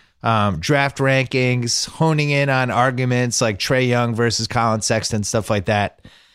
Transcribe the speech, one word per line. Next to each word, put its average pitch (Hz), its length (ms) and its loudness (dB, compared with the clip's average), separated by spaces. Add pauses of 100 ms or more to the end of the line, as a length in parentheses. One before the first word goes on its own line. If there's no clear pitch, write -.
(220)
um, 104 380 0
draft 139 380 0
rankings, 127 920 0
honing 151 420 0
in 143 180 0
on 131 220 0
arguments 123 720 0
like 110 180 0
Trae 127 300 0
Young 120 260 0
versus 113 320 0
Colin 113 340 0
Sexton, 107 440 -2
stuff 110 260 -2
like 104 140 0
that. 104 420 -2 (280)